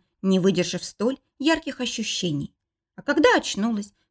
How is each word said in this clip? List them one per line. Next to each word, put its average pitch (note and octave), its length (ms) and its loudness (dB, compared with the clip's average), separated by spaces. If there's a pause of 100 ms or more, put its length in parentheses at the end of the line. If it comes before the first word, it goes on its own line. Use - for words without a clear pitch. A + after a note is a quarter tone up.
(200)
не F#3+ 180 4
выдержав F3 460 0
столь B3+ 340 -4 (200)
ярких D#4 420 0
ощущений. F#3+ 760 -4 (400)
А - 80 -20
когда F#4 320 4
очнулась, G#3+ 580 -2 (180)